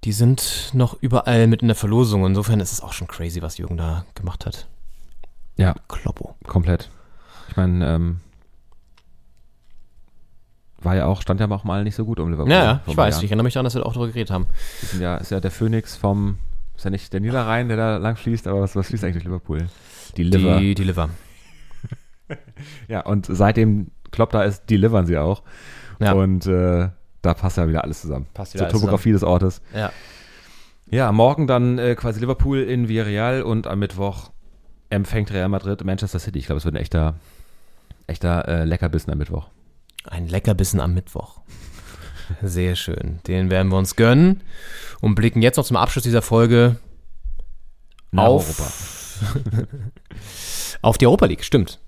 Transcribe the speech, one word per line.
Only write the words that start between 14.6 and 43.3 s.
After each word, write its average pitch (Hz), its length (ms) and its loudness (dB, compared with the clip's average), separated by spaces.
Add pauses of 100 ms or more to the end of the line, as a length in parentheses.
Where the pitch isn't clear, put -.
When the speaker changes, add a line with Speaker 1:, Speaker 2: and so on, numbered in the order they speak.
Speaker 2:
Die - 60 -8
sind 92 140 -4
ja, 87 160 -2
ist - 120 -8
ja 98 100 -2
der 92 120 -2
Phönix 110 440 -2
vom, 101 440 0 (360)
ist - 100 -8
ja 95 40 -2
nicht - 240 -6
der 95 60 -2
Niederrhein, 117 480 0
der 113 100 0
da 110 200 0
lang 107 180 -2
fließt, 113 320 -4
aber 98 140 0
was, 98 140 -2
was 98 120 -2
fließt 104 160 -4
eigentlich 87 200 -4
Liverpool? 87 440 -6 (500)
Die 85 60 0
Liver. 92 360 4
Speaker 1:
Die, 98 160 2
die 98 80 0
Liver. 85 300 0
Speaker 2:
<laughs> - 60 -14 (1700)
Ja, 110 140 -4
und 101 280 0
seitdem 104 600 4 (200)
Klopp 113 200 2
da 107 120 2
ist, 101 260 -2
delivern 107 360 6
sie 85 120 0
auch. 82 260 0 (560)
Speaker 1:
Ja. 101 140 4
Speaker 2:
Und, 95 320 2
äh, 90 420 2 (340)
da 85 120 2
passt - 240 -2
ja 87 100 2
wieder 80 160 0
alles 78 180 -8
zusammen. 69 320 -8
Speaker 1:
Passt 98 200 -14
wieder 95 80 -4
Speaker 2:
Zur 87 80 0
Speaker 1:
alles 104 120 2
Speaker 2:
Topografie 101 300 2
Speaker 1:
zusammen. 90 280 4
Speaker 2:
des 95 120 2
Ortes. - 100 -12 (140)
Speaker 1:
Ja. 104 160 -6 (1000)
Speaker 2:
Ja, 120 220 2
morgen 131 340 6
dann, 123 320 2
äh, 120 180 0
quasi 110 260 -4
Liverpool 135 380 2
in 120 280 0
Villarreal 110 540 0
und 113 260 -2
am 95 120 -2
Mittwoch 98 520 -4 (580)
empfängt 101 440 -2
Real 92 160 0
Madrid 98 340 -4
Manchester 95 360 -2
City. - 200 -6
Ich 65 60 -8
glaube, 71 140 -2
es 78 60 -6
wird 78 100 -2
ein - 60 -4
echter, 78 340 0 (920)
echter, 85 400 -2
äh, 82 160 0
Leckerbissen 80 480 -2
am 73 60 -2
Mittwoch. 76 320 -6 (600)
Speaker 1:
Ein 87 200 -8
Leckerbissen 95 500 0
am 85 140 0
Mittwoch. - 480 -8 (1000)
Sehr 90 360 -2
schön. - 500 -6
Den 92 220 0